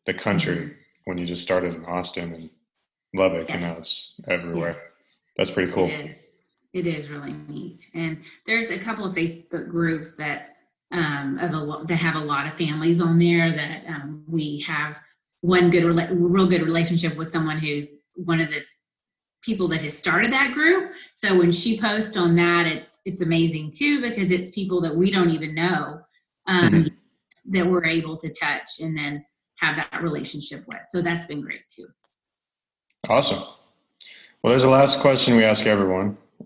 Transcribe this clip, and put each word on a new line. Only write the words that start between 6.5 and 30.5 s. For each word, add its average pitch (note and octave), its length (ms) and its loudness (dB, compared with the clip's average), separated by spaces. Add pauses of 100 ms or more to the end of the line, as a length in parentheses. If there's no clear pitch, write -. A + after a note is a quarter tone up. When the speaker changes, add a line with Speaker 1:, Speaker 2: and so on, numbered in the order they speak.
Speaker 2:
It F3 140 -4
is D3 220 -6
really D3 240 -12 (140)
neat. - 340 -14 (120)
And D#3+ 280 -6 (260)
there's A3+ 240 -2
a F3+ 80 -6
couple G#3 260 -6
of F3+ 100 -4
Facebook E3 540 -6
groups E3 460 -2
that, D3 340 -8 (420)
um, C#3+ 480 -4
of E3 140 -4
a D#3 40 -4
lo-, D3+ 260 -6
that E3+ 120 -4
have D#3+ 200 0
a D#3 100 -4
lot C#3+ 220 -2
of D3+ 60 -10
families E3 480 0
on E3 180 4
there E3+ 320 4
that, D3+ 360 -6
um, D3+ 400 -10
we D3+ 340 -4
have D3+ 380 -6 (420)
one F3+ 280 6
good, E3+ 140 6
rela-, E3+ 280 2
real F3+ 360 4
good E3+ 140 4
relationship E3 560 0
with D#3+ 120 -8
someone D#3+ 300 -2
who's D3 300 -4 (260)
one E3+ 240 0
of D#3+ 100 0
the D3 120 -6 (840)
people F#3 240 -2
that D#3+ 140 -2
has D3 140 -8
started F#3+ 360 0
that C4 220 0
group. F4 380 2 (240)
So F#3+ 220 2
when F3 140 6
she G#3+ 280 0
posts G#3+ 360 -2
on E3+ 220 4
that, E3+ 280 4
it's, - 400 -6
it's F#3 160 -8
amazing E3 560 0
too, C#4+ 240 2
because G3+ 300 -2
it's F3+ 200 0
people F#3 300 -2
that D#3+ 140 -2
we F#3 160 4
don't F#3 200 4
even D#3 220 -4
know, E3 460 -2 (480)
um, F#3 260 4
Speaker 1:
Mm-hmm. - 800 -2
Speaker 2:
that F3+ 140 2
we're F3+ 180 2
able D#3+ 320 -2
to D#3 160 -10
touch - 480 -6
and D#3+ 160 -4
then D3 260 -6 (360)
have D3+ 160 -2
that D3+ 260 -6
relationship - 680 -6